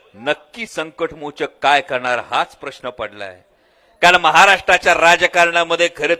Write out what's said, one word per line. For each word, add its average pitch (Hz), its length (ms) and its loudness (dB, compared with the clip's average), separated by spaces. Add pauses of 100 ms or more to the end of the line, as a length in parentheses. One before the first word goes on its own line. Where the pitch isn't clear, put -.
(160)
नक्की 147 520 -10
संकटमोचक 156 800 -10 (140)
काय 139 200 2
करणार 123 380 -6
हाच 139 360 -6
प्रश्न 135 340 -16
पडलाय. 101 520 -14 (600)
कारण 180 140 6
महाराष्ट्राच्या 180 760 2
राजकारणामध्ये 170 1040 0
खरं 156 220 -2